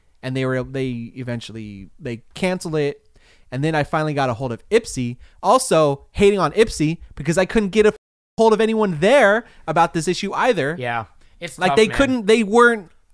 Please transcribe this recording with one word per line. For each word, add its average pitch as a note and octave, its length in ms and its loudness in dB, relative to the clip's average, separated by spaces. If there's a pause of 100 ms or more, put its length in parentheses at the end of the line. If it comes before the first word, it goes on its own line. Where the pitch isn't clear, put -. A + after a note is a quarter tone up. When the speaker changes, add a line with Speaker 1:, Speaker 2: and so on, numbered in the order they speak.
(220)
Speaker 1:
And C3 140 -6
they C3 100 -2
were, B2+ 160 -2
they B2+ 540 -8
eventually, A2 840 -12
they B2 240 -12 (120)
canceled F#3 420 -4
it. C#3+ 320 -4 (440)
And C3 100 -6
then D#3+ 120 0
I D3+ 100 0
finally D#3 300 -4
got C#3 160 0
a A2+ 40 -4
hold B2+ 180 -6
of - 180 -12
Ipsy, C3 480 -2 (240)
also E3 680 2
hating G3+ 260 4
on D#3 140 0
Ipsy E3+ 460 0 (160)
because D#3 240 -4
I F#3 60 2
couldn't G3+ 260 -2
get G#3+ 160 4
a G#3 60 4 (460)
hold A3+ 140 4
of G3+ 80 4
anyone G#3+ 400 0
there A3 440 4 (240)
about E3 260 2
this E3+ 140 -2
issue F#3 240 -4
either. F3 460 0
Speaker 2:
Yeah. A#2+ 260 -6 (360)
It's - 180 -14
Speaker 1:
Like, F3+ 120 0
Speaker 2:
tough, C#3 60 0
Speaker 1:
they A3 120 4
Speaker 2:
man. - 80 -8
Speaker 1:
couldn't, B3+ 300 0
they A3+ 160 4
weren't, A3 480 2 (240)